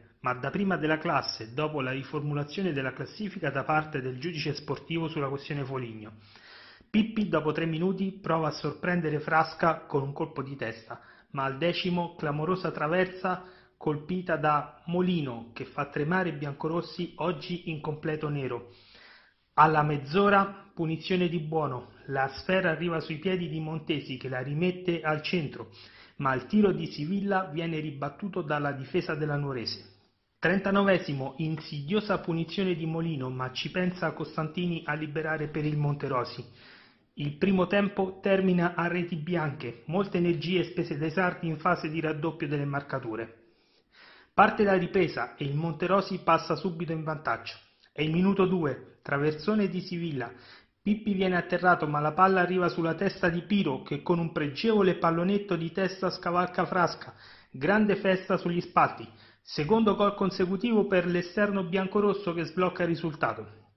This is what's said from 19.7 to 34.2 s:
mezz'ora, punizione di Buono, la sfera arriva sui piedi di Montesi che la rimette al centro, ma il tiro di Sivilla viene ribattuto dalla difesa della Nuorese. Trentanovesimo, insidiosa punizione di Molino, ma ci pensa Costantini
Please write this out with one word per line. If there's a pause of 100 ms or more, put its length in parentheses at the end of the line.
mezz'ora,
punizione
di
Buono, (160)
la
sfera
arriva
sui
piedi
di
Montesi
che
la
rimette
al
centro, (460)
ma
il
tiro
di
Sivilla
viene
ribattuto
dalla
difesa
della
Nuorese. (400)
Trentanovesimo,
insidiosa
punizione
di
Molino,
ma
ci
pensa
Costantini